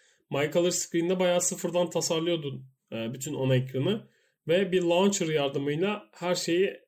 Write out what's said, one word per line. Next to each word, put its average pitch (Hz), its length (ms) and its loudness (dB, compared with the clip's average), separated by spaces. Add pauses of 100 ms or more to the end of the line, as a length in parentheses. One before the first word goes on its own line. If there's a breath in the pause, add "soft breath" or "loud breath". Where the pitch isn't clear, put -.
(300 soft breath)
My 143 220 0
Color 175 180 2
Screen'de 175 480 0
bayağı 180 220 2
sıfırdan 175 500 -2
tasarlıyordun, 160 760 -2 (260)
e, 113 220 -6
bütün 135 200 -8
ana 131 220 2
ekranı. 135 520 -2 (400 soft breath)
Ve 180 240 2
bir 185 100 4
launcher 175 440 2
yardımıyla 147 840 -2
her 175 220 -2
şeyi, 175 420 0 (120)